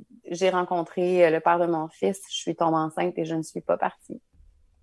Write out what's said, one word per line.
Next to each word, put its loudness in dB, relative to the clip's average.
j'ai 0
rencontré, 2
euh, 6
le 2
père 4
de 2
mon -2
fils. -4
Je -10
suis -6
tombée 2
enceinte -4
et -4
je -4
ne -4
suis -12
pas 0
partie. -8